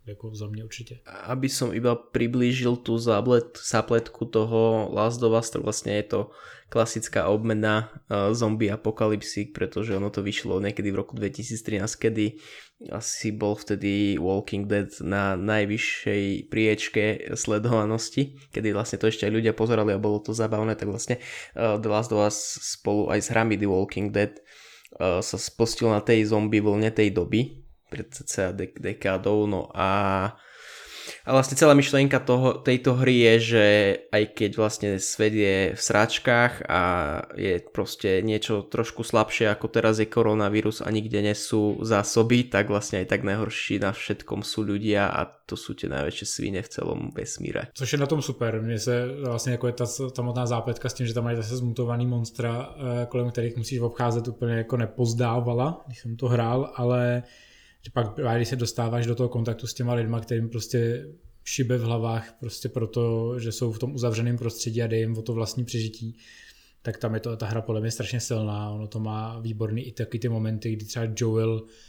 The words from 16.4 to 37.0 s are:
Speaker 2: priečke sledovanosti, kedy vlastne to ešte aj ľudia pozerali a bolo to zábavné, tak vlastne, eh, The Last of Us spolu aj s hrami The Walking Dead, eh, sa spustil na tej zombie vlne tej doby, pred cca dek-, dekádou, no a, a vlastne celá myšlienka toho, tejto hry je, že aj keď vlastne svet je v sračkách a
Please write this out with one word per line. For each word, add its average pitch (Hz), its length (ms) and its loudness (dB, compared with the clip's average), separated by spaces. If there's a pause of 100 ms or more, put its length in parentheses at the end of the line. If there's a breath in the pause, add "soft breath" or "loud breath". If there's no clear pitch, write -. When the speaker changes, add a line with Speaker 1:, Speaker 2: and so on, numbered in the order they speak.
Speaker 2:
priečke 107 880 0
sledovanosti, 110 960 0 (160 loud breath)
kedy 104 240 -2
vlastne 101 240 -2
to - 80 2
ešte 110 240 0
aj - 80 0
ľudia 113 160 2
pozerali 110 400 2
a 101 80 -2
bolo 107 160 2
to 110 160 -6
zábavné, 110 400 0
tak 104 160 -6
vlastne, 98 320 -4
eh, - 560 -2
The 110 100 -2
Last 107 220 0
of 107 160 2
Us - 320 -4
spolu - 480 0
aj 104 160 0
s - 80 -4
hrami 113 240 2
The 101 160 0
Walking 98 400 0
Dead, 104 240 0
eh, - 880 -4
sa - 160 -4
spustil 113 560 2
na 104 80 2
tej 110 240 4
zombie 107 320 2
vlne 104 320 2
tej 107 240 4
doby, 104 480 0 (300)
pred - 160 -10
cca - 480 -4
dek-, - 240 -8
dekádou, 101 640 0
no 101 320 -2
a, 98 560 2 (960 loud breath)
a - 0 -
vlastne 131 320 4
celá 147 160 10
myšlienka 139 480 4
toho, 127 400 2
tejto 123 320 4
hry 127 240 6
je, 117 140 10 (180)
že 110 120 6 (520)
aj 107 60 6 (100)
keď 104 240 2
vlastne 107 400 0
svet 107 400 0
je 95 400 2
v - 60 -8
sračkách 120 920 2
a 87 80 4 (560)